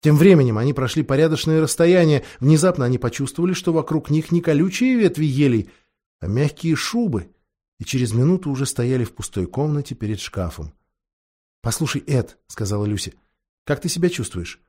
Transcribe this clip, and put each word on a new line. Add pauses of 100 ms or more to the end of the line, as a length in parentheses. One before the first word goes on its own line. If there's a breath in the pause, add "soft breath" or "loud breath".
Тем
временем
они
прошли
порядочное
расстояние. (160 loud breath)
Внезапно
они
почувствовали,
что
вокруг
них
не
колючие
ветви
елей, (500 soft breath)
а
мягкие
шубы, (480)
и
через
минуту
уже
стояли
в
пустой
комнате
перед
шкафом. (880)
"Послушай,
Эд", —
сказала
Люси, — (500)
"как
ты
себя
чувствуешь?